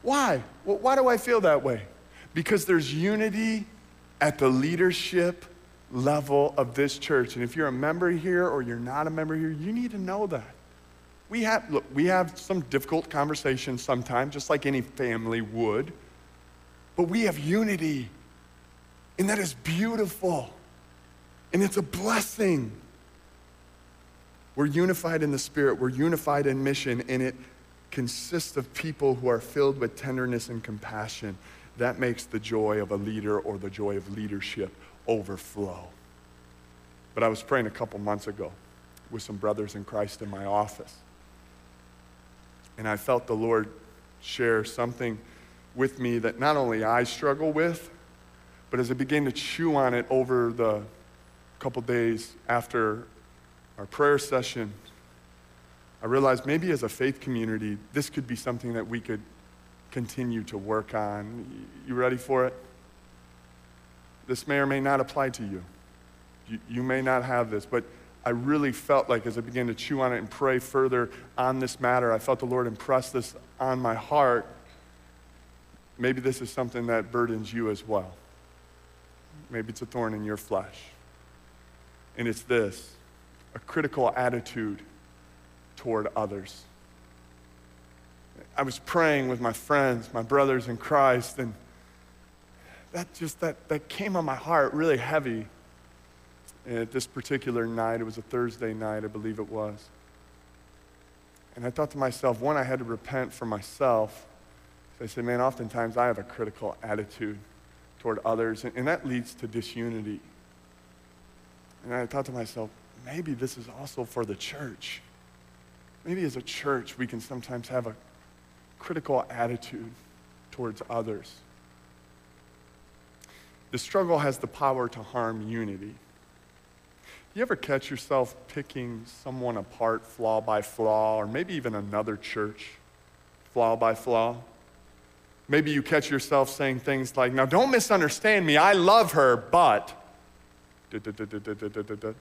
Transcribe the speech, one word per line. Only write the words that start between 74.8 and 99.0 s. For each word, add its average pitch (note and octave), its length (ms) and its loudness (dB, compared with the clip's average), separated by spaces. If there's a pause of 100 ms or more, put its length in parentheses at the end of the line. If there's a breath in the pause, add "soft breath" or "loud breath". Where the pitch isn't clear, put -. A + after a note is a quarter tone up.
Maybe B2+ 240 0
this B2+ 180 0
is B2 120 -8
something A#2+ 340 -4
that A2+ 260 0
burdens A2+ 400 0
you A2+ 200 0
as G2+ 160 -6
well. F#2+ 260 -2 (1400)
Maybe A2+ 200 -6
it's G#2+ 120 -12
a A2+ 60 -8
thorn A2+ 260 -4
in G#2+ 100 -6
your G#2+ 140 -4
flesh. - 440 -6 (1300)
And A#2 120 -2
it's A2 160 -4
this, - 480 0 (640)
a - 40 -12
critical C#3 560 0
attitude A#2+ 680 -4 (920)
toward A2 380 -2
others. G2+ 480 -6 (1900)
I C#3 80 0
was C3 160 -6
praying D3+ 480 4
with B2 140 -2
my A#2 100 0
friends, B2+ 600 2
my A#2 80 -2
brothers C3 480 4
in A#2 80 -4
Christ, C3 600 4
and A#2 160 -4 (1400 loud breath)
that F3 200 -6
just, - 280 -8
that, D#3+ 260 -4
that D3 220 -4
came - 260 -4
on E3+ 80 2
my C3+ 120 0
heart D3 380 2
really D3+ 220 4
heavy B2 520 -2 (1200)
at A#2 280 -4
this C3 120 -2
particular A#2+ 640 -4
night. A2+ 320 -2
It A2+ 60 -4
was A2 120 -10
a A#2 40 -12
Thursday A2+ 520 -4
night, G#2+ 300 -6